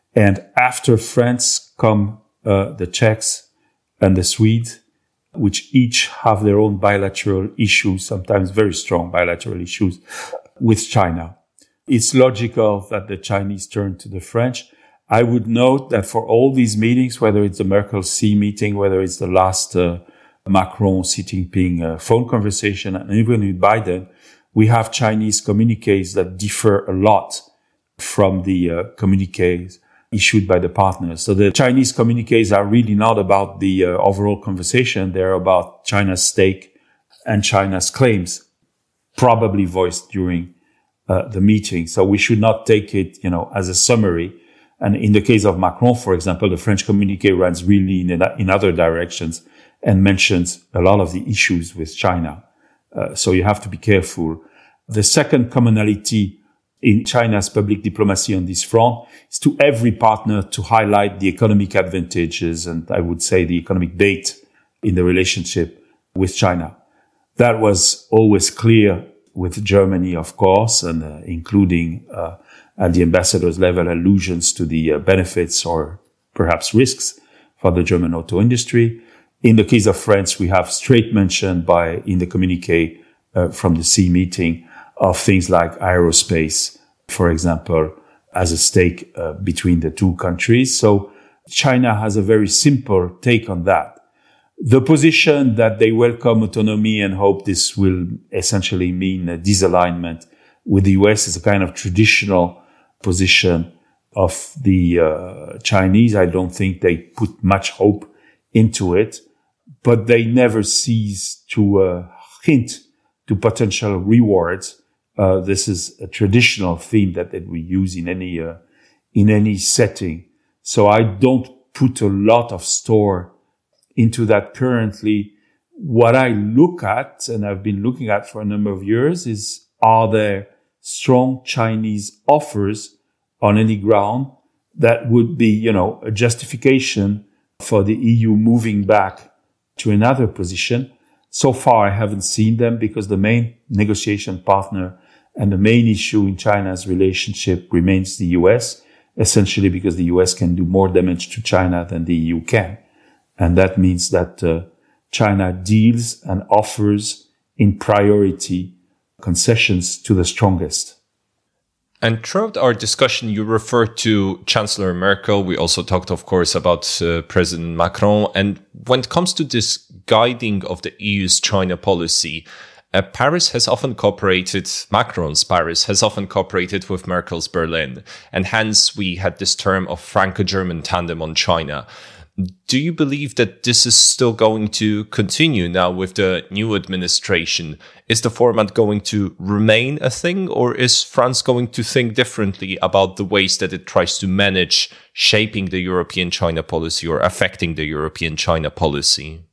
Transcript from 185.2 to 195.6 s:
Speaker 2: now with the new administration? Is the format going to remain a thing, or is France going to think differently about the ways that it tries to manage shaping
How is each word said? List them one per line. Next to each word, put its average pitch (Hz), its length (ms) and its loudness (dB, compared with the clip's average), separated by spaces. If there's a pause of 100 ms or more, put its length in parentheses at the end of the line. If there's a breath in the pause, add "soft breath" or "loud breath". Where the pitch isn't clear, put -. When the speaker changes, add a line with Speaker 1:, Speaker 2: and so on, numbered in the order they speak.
Speaker 2:
now 90 240 0
with 92 220 -6
the 92 360 0
new 107 240 -2
administration? 90 1040 -4 (300 loud breath)
Is 113 140 0
the 120 80 0
format 113 440 0
going 104 280 0
to 101 360 -4
remain 110 640 0
a 131 80 -2
thing, 180 380 -4
or 120 260 0
is 123 300 0
France 127 380 0
going 123 260 -2
to 117 160 -6
think 120 300 -2
differently 98 680 -4
about 95 340 0
the 101 80 -6
ways 95 340 0
that 92 140 -4
it 92 140 -12
tries - 320 0
to 101 80 -6
manage 95 640 0 (220 loud breath)
shaping 107 540 0